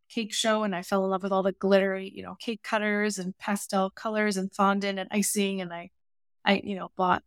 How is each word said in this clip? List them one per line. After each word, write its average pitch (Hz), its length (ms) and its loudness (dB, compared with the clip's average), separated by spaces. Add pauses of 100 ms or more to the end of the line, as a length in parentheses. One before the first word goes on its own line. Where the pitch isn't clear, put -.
cake 220 240 -6
show 220 300 2
and 196 120 -2
I 180 80 -6
fell 196 220 2
in 190 60 0
love 190 120 0
with 196 100 -4
all 190 100 4
the 190 100 2
glittery, 190 640 2
you 190 80 -12
know, 185 160 -12
cake 226 240 -8
cutters 208 560 0
and 185 200 -6
pastel 196 520 -2
colors 214 460 -2
and 190 180 -4
fondant 196 440 2
and 185 120 -8
icing. 196 500 0
And 175 120 -8
I, 175 180 -14 (540)
I, 202 180 4
you 202 120 -6
know, 175 220 -10
bought 180 300 2